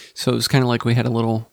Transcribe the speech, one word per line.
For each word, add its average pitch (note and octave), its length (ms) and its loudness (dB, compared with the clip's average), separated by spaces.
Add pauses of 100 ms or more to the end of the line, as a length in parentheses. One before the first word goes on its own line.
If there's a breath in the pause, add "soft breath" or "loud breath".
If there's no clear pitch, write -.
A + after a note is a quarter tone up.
(140)
So - 180 -2
it B2 40 2
was A#2 120 -2
kinda C3 200 2
like A#2+ 160 0
we A#2+ 120 0
had A#2+ 100 0
a B2 60 -2
little A2+ 420 -2